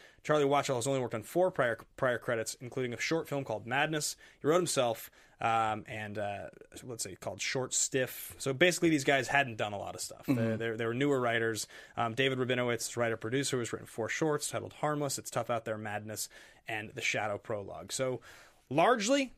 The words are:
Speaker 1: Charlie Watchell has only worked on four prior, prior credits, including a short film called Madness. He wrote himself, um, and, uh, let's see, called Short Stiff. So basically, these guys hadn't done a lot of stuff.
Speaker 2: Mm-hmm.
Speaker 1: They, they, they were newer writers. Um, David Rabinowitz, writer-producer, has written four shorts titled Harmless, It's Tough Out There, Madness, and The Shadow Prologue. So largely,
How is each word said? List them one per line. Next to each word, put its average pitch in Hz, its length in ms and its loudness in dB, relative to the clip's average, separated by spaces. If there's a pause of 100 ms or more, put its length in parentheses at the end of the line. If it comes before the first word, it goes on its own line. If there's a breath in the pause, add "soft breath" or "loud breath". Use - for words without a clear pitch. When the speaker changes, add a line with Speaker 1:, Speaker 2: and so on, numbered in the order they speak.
(240 soft breath)
Speaker 1:
Charlie 151 220 4
Watchell 139 320 4
has 117 100 0
only 135 140 2
worked 120 140 -2
on 107 80 -4
four 180 280 4
prior, 120 260 2 (200)
prior 123 220 2
credits, 113 420 -2
including 123 320 -4
a 113 80 -8
short 165 260 0
film 143 160 -4
called 107 240 -4
Madness. 147 480 0 (260 loud breath)
He 131 60 0
wrote 156 80 6
himself, 131 540 2 (320 soft breath)
um, 113 480 2
and, 107 280 -8
uh, 101 280 -4 (400)
let's 120 180 -8
see, 95 140 -10
called 98 240 -8
Short - 320 -2
Stiff. - 640 -2
So 135 160 -2
basically, 170 380 4
these 143 120 2
guys 135 240 4
hadn't 131 300 4
done 107 160 -2
a 101 40 -4
lot 92 160 -6
of 90 60 -10
stuff. - 280 -12
Speaker 2:
Mm-hmm. 113 300 2
Speaker 1:
They, 113 120 -2
they, 113 80 -4
they 117 80 -2
were 113 80 0
newer 139 260 2
writers. 113 480 0 (300 loud breath)
Um, 113 160 0
David 131 240 2
Rabinowitz, 123 580 0
writer-producer, 120 640 0
has 117 140 -4
written - 140 -8
four 110 200 -4
shorts 147 420 0
titled 104 300 -6
Harmless, 147 400 0
It's - 100 -12
Tough 120 200 -2
Out 117 160 -2
There, 110 120 -4
Madness, 107 520 -6 (360 loud breath)
and 107 300 -6
The 120 60 -8
Shadow 104 360 0
Prologue. 95 540 -8
So 131 300 -2 (500 loud breath)
largely, 226 680 4